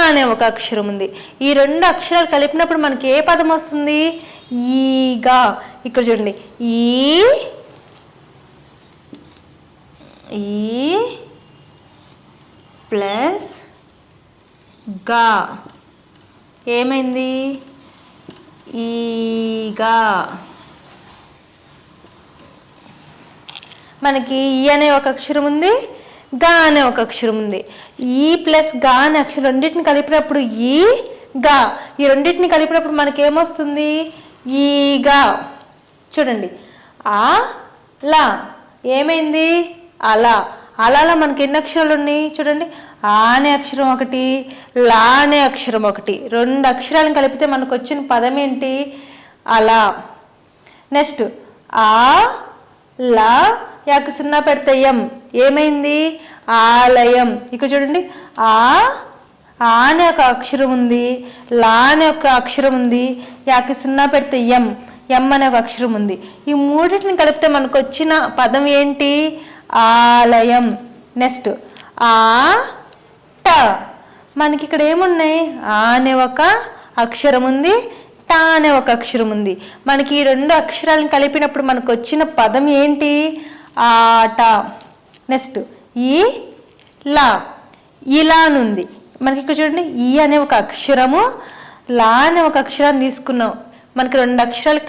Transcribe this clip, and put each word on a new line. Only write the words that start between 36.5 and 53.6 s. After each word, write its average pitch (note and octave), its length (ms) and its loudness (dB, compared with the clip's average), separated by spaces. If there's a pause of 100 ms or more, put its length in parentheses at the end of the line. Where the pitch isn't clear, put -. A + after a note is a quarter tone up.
ఆ G#3 180 0 (800)
లా. D4+ 220 2 (720)
ఏమైంది? D#4+ 500 0 (540)
అలా. A3 340 2 (420)
అలాలో C#4+ 360 4
మనకి D4 280 0
ఎన్ని C#4 160 0
అక్షరాలు D#4 360 0
ఉన్నాయి? D4 460 -2
చూడండి, D4+ 260 -2 (380)
ఆ G#3 120 2 (200)
అనే C#4+ 160 2
అక్షరం C#4 400 -2
ఒకటి, C4 640 -4 (200)
లా A#3 240 4 (220)
అనే D4 180 2
అక్షరం B3 420 -2
ఒకటి. G3+ 460 -4
రెండు B3 400 0
అక్షరాలను D4+ 460 0
కలిపితే C#4 320 0
మనకు C4 280 -4
వచ్చిన B3+ 240 -6 (120)
పదం B3+ 280 0
ఏంటి? C#4 640 -6 (440)
అలా. A3 560 2 (880)
నెక్స్ట్, C#4+ 300 -2 (520)
ఆ A3 160 2 (1120)
లా, A#3 320 2 (560)